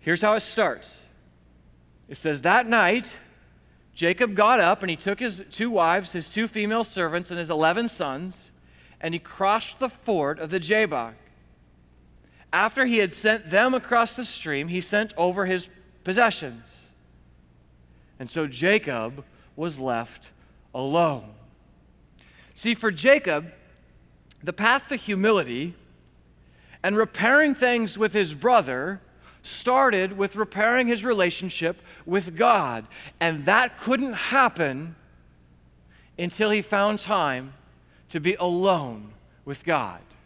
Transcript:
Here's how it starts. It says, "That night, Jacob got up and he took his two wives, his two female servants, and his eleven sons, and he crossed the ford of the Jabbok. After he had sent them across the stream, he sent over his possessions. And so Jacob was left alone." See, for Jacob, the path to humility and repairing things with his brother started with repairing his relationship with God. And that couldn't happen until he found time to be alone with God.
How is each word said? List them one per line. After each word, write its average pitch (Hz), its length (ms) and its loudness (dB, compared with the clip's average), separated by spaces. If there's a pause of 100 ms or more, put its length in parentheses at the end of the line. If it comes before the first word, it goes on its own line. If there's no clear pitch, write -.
Here's 165 220 0
how 214 100 4
it 214 80 2
starts. - 500 -2 (1160)
It 143 80 -16
says, 151 260 -2
"That 214 240 4
night, 220 420 2 (840)
Jacob 185 400 0
got 214 240 6
up 185 240 4
and 190 60 -4
he 165 80 -2
took 196 240 -4
his 202 300 -6
two 233 200 -4
wives, 180 420 2
his 165 180 -8
two 220 180 -2
female 220 340 -2
servants, 175 480 -4
and 175 80 -8
his 165 120 -6
eleven 170 380 2
sons, 170 520 -6 (600)
and 165 100 -6
he 170 80 -6
crossed - 580 -2
the 254 120 -4
ford 156 500 -2
of 160 80 -8
the 180 100 -2
Jabbok. 160 540 0 (1400)
After 220 320 2
he 233 120 2
had 196 140 2
sent 214 380 0
them 233 240 4
across 233 420 0
the 254 80 -8
stream, 151 440 -6
he 180 120 -2
sent 208 380 -2
over 180 260 0
his 180 240 -4 (360)
possessions. 180 600 0 (1500)
And 123 120 -12
so 160 160 -2
Jacob 139 800 -2 (300)
was 156 220 -6
left 120 520 -6 (440)
alone." 135 600 -2 (1200)
See, 233 200 -2
for 220 160 -2
Jacob, 170 640 2 (880)
the 165 100 -8
path 233 360 2
to 277 80 -6
humility 180 760 0 (1080)
and 208 140 0
repairing 247 580 4
things 240 420 0
with 208 160 0
his 180 220 0
brother 151 680 0 (440)
started 226 720 2
with 196 200 -2
repairing 220 500 0
his 233 160 -2
relationship 185 800 -2 (240)
with 175 300 -2
God. 160 500 2 (320)
And 160 280 0
that 214 320 4
couldn't 254 340 -2
happen 165 840 0 (1200)
until 175 340 -2
he 208 120 2
found 202 380 0
time 139 540 -2 (560)
to 165 100 -6
be 175 140 0
alone 170 800 -2 (300)
with 139 200 -12
God. 113 360 -2 (240)